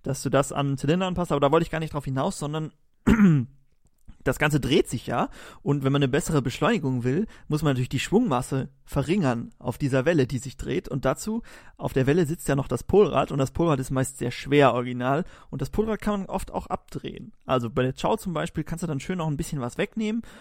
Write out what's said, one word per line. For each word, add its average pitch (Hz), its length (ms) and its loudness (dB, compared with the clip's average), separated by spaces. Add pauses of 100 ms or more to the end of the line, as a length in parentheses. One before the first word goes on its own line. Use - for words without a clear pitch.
dass 139 200 -4
du 139 60 -2
das 139 240 4
an 143 160 0
den 139 80 0
Zylinder 175 300 2
anpasst, 175 260 -2
aber 143 80 2
da 143 100 6
wollte 165 140 6
ich - 60 -6
gar 160 80 -4
nicht 156 140 -6
drauf 147 120 -6
hinaus, 135 340 -2
sondern 151 320 -4 (340)
<clears throat> 175 420 6 (760)
das - 160 -2
Ganze 147 200 2
dreht 127 300 2
sich - 160 -6
ja 143 240 -2 (320)
und 143 220 0
wenn 135 80 2
man 143 100 2
eine 139 60 4
bessere 147 340 0
Beschleunigung 131 640 0
will, 147 240 0 (200)
muss 151 140 -2
man 151 100 2
natürlich 127 180 -2
die 135 100 -2
Schwungmasse 139 720 0 (140)
verringern 135 760 0
auf - 180 -6
dieser 131 280 0
Welle, 151 200 4
die 127 140 -2
sich - 180 -12
dreht 139 320 -6
und 139 160 -4
dazu, 214 380 -2 (340)
auf - 160 -6
der 127 140 2
Welle 160 180 4
sitzt - 220 -6
ja 143 80 2
noch 139 120 -2
das 123 160 -4
Polrad 156 480 4
und 147 60 -2
das 135 140 0
Polrad 160 280 2
ist 131 120 -6
meist 131 260 -2
sehr 123 140 -4
schwer 135 420 6
original 123 520 -2 (260)
und 135 100 -6
das 131 80 -4
Polrad 214 320 -2
kann 208 200 -2
man 185 80 -10
oft 185 220 -6
auch 175 160 -6
abdrehen. - 680 -10 (120)
Also 120 240 0
bei 127 140 0
der 127 100 0
Chow 196 240 -2
zum 185 160 -6
Beispiel 156 300 -4
kannst - 180 -8
du 180 60 -4
dann 143 120 -4
schön 185 200 -6
noch 160 80 -2
ein 147 100 -2
bisschen 156 240 -6
was 120 160 -6
wegnehmen 214 460 -2 (180)